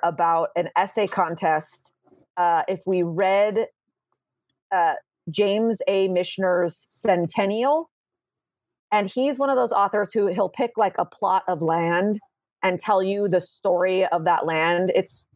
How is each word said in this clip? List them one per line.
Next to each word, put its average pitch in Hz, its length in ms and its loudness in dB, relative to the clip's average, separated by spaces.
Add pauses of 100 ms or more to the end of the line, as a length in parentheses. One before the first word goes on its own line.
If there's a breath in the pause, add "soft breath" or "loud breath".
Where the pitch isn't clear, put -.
about 165 520 0
an 170 200 -2
essay 196 320 0
contest. 165 840 -2 (440)
Uh, 170 300 2
if 185 180 -6
we 185 160 0
read, 196 680 0 (1040)
uh, 170 240 2 (340)
James 208 580 0
A. 190 220 2
Michener's 180 800 0
Centennial, 214 1000 0 (1000)
and 202 180 0
he's 262 300 -2
one 277 100 0
of 269 60 2
those 240 160 0
authors 202 420 0
who 202 140 2
he'll 185 220 0
pick, 233 280 -2
like, 202 200 0
a 175 80 0
plot 190 420 -2
of 170 140 -2
land 170 580 0 (440)
and 185 140 0
tell 196 240 2
you 202 260 -2
the 175 140 2
story 185 640 0
of 165 200 -2
that 170 200 2
land. 170 480 0
It's, - 320 -2 (100)